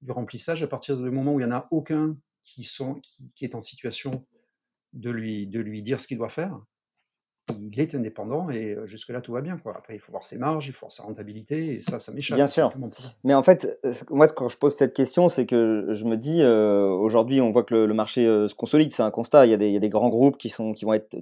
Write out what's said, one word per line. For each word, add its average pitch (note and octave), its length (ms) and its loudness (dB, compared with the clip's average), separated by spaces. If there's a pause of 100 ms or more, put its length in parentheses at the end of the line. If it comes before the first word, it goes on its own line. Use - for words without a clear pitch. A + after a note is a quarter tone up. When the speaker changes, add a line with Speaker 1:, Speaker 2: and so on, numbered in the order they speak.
Speaker 1:
du B2+ 100 -10
remplissage, C#3+ 500 -6
à C#3+ 60 -4
partir C3+ 280 -6
du B2 140 -6
moment C3+ 240 0
où C#3 60 2
il - 20 -2
y A#2+ 40 -2
en A#2 60 0
a B2 200 -6
aucun D#3 440 -2 (280)
qui - 200 -20
sont, C3+ 320 -8
qui, C3 400 -20
qui - 80 -10
est B2 100 -10
en A2+ 80 -10
situation - 640 -10 (640)
de A#2+ 180 -10
lui, A2 360 -6
de G2+ 140 -8
lui G#2+ 200 -10
dire B2+ 200 -6
ce - 80 -20
qu'il A#2+ 100 -8
doit A2+ 100 -6
faire, D#3+ 320 -8 (960)
il G#2 220 -10
est D#3 160 -2
indépendant A#2+ 560 -6
et, A2 220 -6
heu, G#2+ 140 -10
jusque-là, A2 340 -12
tout A#2+ 120 -14
va B2 100 -6
bien, F3 160 -10
quoi. - 180 -12
Après, - 180 -16
il - 60 -16
faut - 100 -20
voir - 160 -12
ses - 120 -16
marges, D3 280 -4
il C3+ 60 -12
faut - 140 -20
voir - 60 -20
sa - 120 -18
rentabilité A2 680 -8
et G#2+ 60 -10
ça, - 200 -8
ça - 120 -16
m'échappe, C#3 240 -6
Speaker 2:
Bien C#3 120 4
Speaker 1:
c'est - 60 -6
Speaker 2:
sûr. D3 140 4
Speaker 1:
simplement B2+ 200 -6
pour - 100 -16
ça. B2+ 240 -18
Speaker 2:
Mais C#3 120 4
en C3+ 100 4
fait, E3 400 4
heu, B2+ 80 -2
c-, - 180 -12
moi, D3 160 8
quand C3+ 220 -2
je - 80 -8
pose C#3+ 180 2
cette B2+ 180 2
question, E3+ 360 4
c'est B2 180 0
que A2 440 2
je A2 140 -4
me A2+ 120 0
dis, D3+ 240 -2
heu, G#2+ 480 6
aujourd'hui, A2+ 520 2
on A#2 120 2
voit A#2 100 4
que A#2+ 120 -2
le, A2 120 6
le G#2+ 80 0
marché, A2 320 2
heu, G#2+ 220 4
se - 80 -8
consolide, D3+ 340 2
c'est - 120 -2
un G#2+ 100 0
constat. B2+ 340 6
Il A2+ 40 4
y A2 40 6
a - 20 4
des, G#2 120 2
il G2+ 40 2
y G2+ 40 2
a G#2 40 2
des G#2+ 80 0
grands G#2+ 200 2
groupes C3 280 4
qui - 140 -10
sont, A2 220 -8
qui G#2+ 120 -10
vont G#2+ 100 0
être - 280 -6